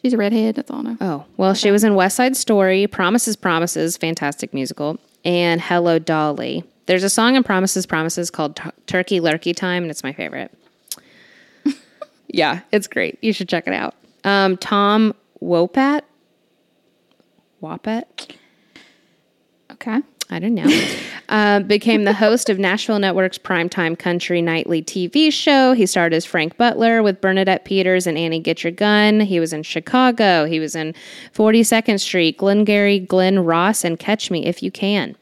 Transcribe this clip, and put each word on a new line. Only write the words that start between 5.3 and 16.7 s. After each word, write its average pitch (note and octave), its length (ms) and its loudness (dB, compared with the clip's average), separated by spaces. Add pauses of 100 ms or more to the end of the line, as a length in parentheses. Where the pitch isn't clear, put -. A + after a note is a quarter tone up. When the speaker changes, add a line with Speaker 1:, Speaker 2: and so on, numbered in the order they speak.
Speaker 2:
Hello, E3+ 380 0
Dolly. D3+ 640 -4 (220)
There's F#3 180 2
a G3+ 60 -2
song A#3 240 2
in C4 80 2
Promises, F#3+ 420 0
Promises E3+ 460 -4
called D3+ 260 -6
Tur-, - 160 -14 (140)
Turkey F3+ 340 -2
Lurkey E3 340 -2
Time, F3+ 280 -4
and E3 80 -6
it's D3+ 140 -12
my C3+ 100 -8
favorite. - 360 -10 (1120)
<laughs> C#4+ 100 -2 (540)
Yeah, D#3 320 0 (120)
it's G#3 160 -2
great. - 340 -4
You A3 100 0
should F#3 160 -6
check E3+ 200 -2
it - 40 -4
out. - 220 -6 (300)
Um, G3 320 2
Tom G#3 580 2 (260)
Wopat? C4 600 0 (1600)